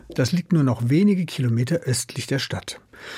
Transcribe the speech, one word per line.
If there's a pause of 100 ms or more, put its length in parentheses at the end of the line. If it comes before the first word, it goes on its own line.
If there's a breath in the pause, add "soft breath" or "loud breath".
(140)
Das
liegt
nur
noch
wenige
Kilometer
östlich
der
Stadt. (380 loud breath)